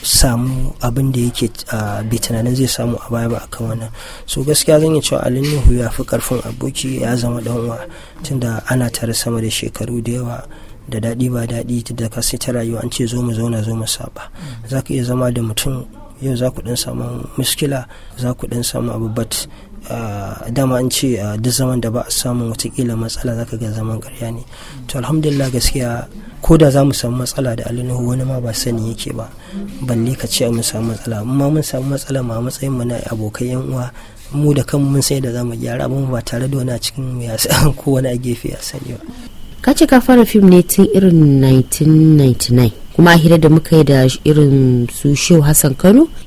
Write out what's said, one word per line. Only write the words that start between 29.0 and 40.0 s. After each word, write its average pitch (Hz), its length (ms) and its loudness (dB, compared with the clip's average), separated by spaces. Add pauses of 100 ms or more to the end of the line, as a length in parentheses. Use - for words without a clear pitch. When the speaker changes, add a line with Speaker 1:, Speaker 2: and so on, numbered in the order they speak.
Speaker 1:
ba. 113 160 -8 (540)
Balle 123 340 -2
ka - 100 -8
ce - 220 -2
mun 117 140 -2
samu 113 340 -4
matsala. 110 240 -6
Amma 139 300 0
mun 156 120 0
samu 135 300 -6
matsala 135 320 -6
ma 113 140 -6
a - 20 -4
matsayin 131 320 -6
mu 123 120 -4
na 120 120 -4 (160)
abokai, 113 400 -6
yan 131 160 -6
uwa, 123 220 -6 (420)
mu 147 220 0
da 135 100 0
kanmu 143 320 -2
mun 139 60 0
san 135 180 -2
yadda 127 160 -4
za 123 80 -4
mu 120 100 -4
gyara 120 300 -6
abin 135 260 -4
ba 120 140 -4
tare 131 240 -4
da 139 80 -4
wani 127 160 -4
a 117 80 -4
cikin - 240 -8
mu 123 180 -6
ya 113 140 -6
sa-, 139 360 2
<laughs> 135 40 -4
ko 135 240 0
wani 131 80 0
a 123 80 -2
gefe 123 340 -6
ya - 140 -10
sani 127 320 -10
ba. - 80 -16 (560)
Speaker 2:
Ka 277 140 4
ce - 120 4
ka 254 140 8